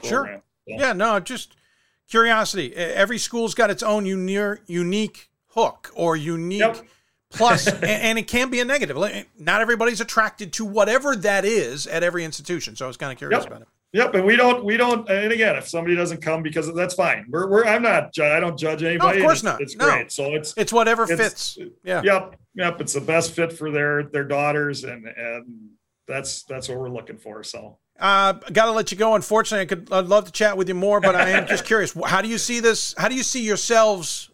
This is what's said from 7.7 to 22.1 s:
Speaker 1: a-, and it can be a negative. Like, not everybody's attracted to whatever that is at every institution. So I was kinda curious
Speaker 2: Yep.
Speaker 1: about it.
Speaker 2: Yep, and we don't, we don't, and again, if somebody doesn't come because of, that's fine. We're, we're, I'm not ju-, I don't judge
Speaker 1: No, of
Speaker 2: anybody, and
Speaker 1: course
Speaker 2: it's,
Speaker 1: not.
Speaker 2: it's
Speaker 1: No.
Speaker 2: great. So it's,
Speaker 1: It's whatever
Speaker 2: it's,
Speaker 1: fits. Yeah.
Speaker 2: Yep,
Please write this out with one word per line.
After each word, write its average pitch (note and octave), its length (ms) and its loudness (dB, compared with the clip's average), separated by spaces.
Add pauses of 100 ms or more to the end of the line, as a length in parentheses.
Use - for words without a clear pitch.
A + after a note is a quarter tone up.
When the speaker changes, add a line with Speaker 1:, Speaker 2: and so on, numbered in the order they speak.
Speaker 1:
a-, - 40 -2
and A3 340 0
it - 80 -6
can B3 220 0
be B3 100 -2
a B3 60 0
negative. A#3+ 320 -2
Like, G3 320 -4 (100)
not F3+ 220 2
everybody's A3+ 400 0
attracted G#3+ 520 -2
to A3+ 120 -6
whatever A3 500 2
that G3 300 2
is D3 420 0
at E3 160 -2
every F3 200 0
institution. D3 520 -8
So C3+ 100 -8
I - 20 -6
was B2+ 100 -12
kinda C3+ 180 -8
curious F3+ 280 0
Speaker 2:
Yep. - 40 -12
Speaker 1:
about A2 160 -16
it. - 40 -20 (260)
Speaker 2:
Yep, A3 200 2
and F#3 120 2
we A3+ 120 6
don't, B3 260 4
we G#3+ 140 0
don't, A#3+ 320 2
and G#3 240 0
again, G#3+ 240 2
if - 100 -10
somebody E3+ 300 -2
doesn't E3+ 240 -4
come D#3+ 220 -2
because D#3 260 -4
of, E3 80 -8
that's F3+ 160 -2
fine. C3+ 340 0
We're, E3+ 220 -4
we're, G#3+ 160 4
I'm A3+ 160 2
not G3+ 320 2
ju-, D#3 100 -2
I D3+ 160 4
don't E3+ 180 -2
judge D#3 240 -2
Speaker 1:
No, E3 60 -2
of E3 40 0
Speaker 2:
anybody, G3 260 2
and G3 80 4
Speaker 1:
course D#4 140 6
Speaker 2:
it's, - 40 -8
Speaker 1:
not. C#3+ 180 -2
Speaker 2:
it's C#3 140 -10
Speaker 1:
No. B3 100 0
Speaker 2:
great. C#3 280 0
So C#3 200 -4
it's, D3+ 220 -6
Speaker 1:
It's G#3+ 160 -2
whatever A3+ 320 4
Speaker 2:
it's, E3+ 120 0
Speaker 1:
fits. - 420 -2 (260)
Yeah. F3+ 180 -2
Speaker 2:
Yep, F#3+ 340 2 (200)